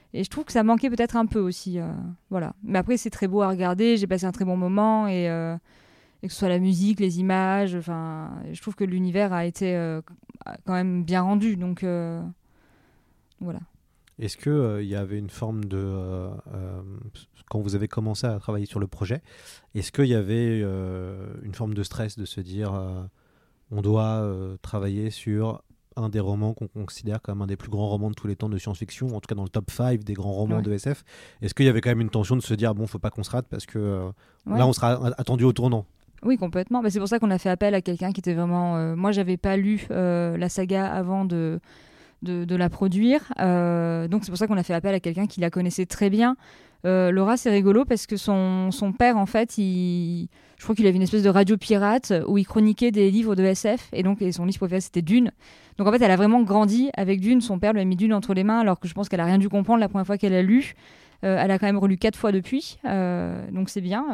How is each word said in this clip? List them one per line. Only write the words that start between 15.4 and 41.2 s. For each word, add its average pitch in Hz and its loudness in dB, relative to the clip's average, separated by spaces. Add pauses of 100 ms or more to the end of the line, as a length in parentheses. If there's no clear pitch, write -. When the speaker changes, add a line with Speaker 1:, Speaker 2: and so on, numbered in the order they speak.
Speaker 2:
de, 98 -6
euh, 92 -6 (240)
euh, 92 -10 (680)
quand 107 -4
vous 101 -4
avez 104 -2
commencé 110 -4
à 110 -2
travailler 104 -6
sur 104 -6
le 98 -4
projet, 107 -6 (540)
est-ce 101 -6
qu'il 139 2
y 123 2
avait, 113 0
euh, 95 -6
une 104 -12
forme 107 -6
de 101 -4
stress 107 -8
de 101 -8
se - -10
dire, 95 -6
euh, 92 -6 (680)
on 104 -4
doit, 110 2
euh, 95 -6
travailler 101 -4
sur 110 -4 (340)
un 113 -4
des 107 -2
romans 104 -2
qu'on 104 -10
considère 107 -8
comme 101 -6
un 98 -4
des 95 -4
plus - -14
grands 104 -2
romans 104 -2
de 107 -6
tous - -12
les 101 -4
temps 107 -6
de 104 -4
science-fiction, 104 -8
en 113 -6
tout - -16
cas 110 -4
dans 101 -6
le 92 -6
top 101 -4
five 123 0
des 104 -4
grands 98 -4
romans 107 0
Speaker 1:
Ouais. 110 0
Speaker 2:
de 104 -2
S 101 -4
F. - -12 (380)
Est-ce 104 -4
qu'il 135 4
y 135 8
avait 113 4
quand 123 0
même 117 2
une 113 0
tension 117 2
de 120 0
se - -4
dire, 110 0
bon, 107 -4
faut 104 -10
pas 104 -4
qu'on 104 -8
se - -12
rate 123 -4
parce 104 -10
que, - -10
euh, 98 -2 (400)
Speaker 1:
Ouais. 113 -2
Speaker 2:
là, 127 6
on 127 4
sera 120 2
a-, 127 -2
attendu 123 0
au 127 6
tournant ? 117 0 (380)
Speaker 1:
Oui, 254 2
complètement. 185 -2
Bah, 214 2
c'est 196 0
pour 196 -2
ça 233 2
qu'on 214 2
a 180 2
fait 185 -2
appel 202 2
à 185 2
quelqu'un 180 -4
qui 185 -8
était 175 -2
vraiment, 175 0
euh... 160 -2
moi, 185 0
j'avais 185 0
pas 196 0
lu, 202 0
euh, 175 0
la 175 -2
saga 190 -2
avant 190 -2